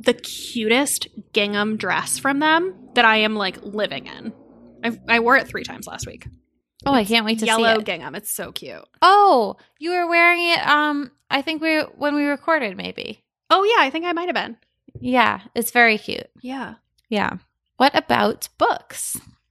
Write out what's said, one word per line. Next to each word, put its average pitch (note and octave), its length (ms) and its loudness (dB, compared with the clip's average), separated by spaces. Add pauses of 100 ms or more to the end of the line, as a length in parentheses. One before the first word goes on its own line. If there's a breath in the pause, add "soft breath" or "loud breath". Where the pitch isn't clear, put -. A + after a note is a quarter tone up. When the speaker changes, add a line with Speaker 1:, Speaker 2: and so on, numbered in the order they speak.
Speaker 1:
the B3 100 2
cutest A#3+ 920 -4 (240)
gingham G#3 460 -2
dress - 420 -4
from C#4 200 -2
them D#4+ 360 2 (200)
that A#3+ 100 6
I A3 140 6
am, G#3+ 180 0
like, F#3+ 260 -6
living G3 440 -6
in. G#2+ 260 -14 (500)
I, A3+ 160 -6 (100)
I A#3 120 4
wore B3 140 4
it B3 120 0
three - 160 -10
times - 240 -14
last - 180 -12
week. - 220 -18 (580)
Speaker 2:
Oh, C#4 80 2
I B3+ 80 4
Speaker 1:
It's G3 80 -2
Speaker 2:
can't A3+ 160 2
wait A3 140 -2
to A3 60 -2
see - 20 0
Speaker 1:
yellow A3+ 320 4
Speaker 2:
it. G#3+ 60 -8
Speaker 1:
gingham. D#3 280 -8
It's - 180 -10
so - 200 -8
cute. A#2 320 -14 (180)
Speaker 2:
Oh, F4+ 560 6 (220 soft breath)
you D#4+ 100 -6
were F4 180 -2
wearing E4+ 420 4
it, E4+ 180 2
um, D4 420 0 (220)
I C#4 100 0
think D#4 220 -6
we, D#4+ 160 2
when D4 340 -4
we D4 120 0
recorded, C#4+ 520 -2
maybe. F#3 460 -12 (260)
Speaker 1:
Oh, F#4+ 140 4
yeah, A4 200 4
I C4 60 0
think D#4+ 160 -6
I F4 80 -2
might E4+ 140 -6
have E4 80 -4
been. A3 200 -6 (460)
Speaker 2:
Yeah, A#3+ 400 2 (140)
it's A3+ 160 -4
very A#3 260 4
cute. - 320 -10 (120)
Speaker 1:
Yeah. B3+ 340 -12 (340)
Speaker 2:
Yeah. G3+ 280 -2 (400)
What C4+ 200 4
about A#3+ 520 0 (100)
books? - 580 -4 (320)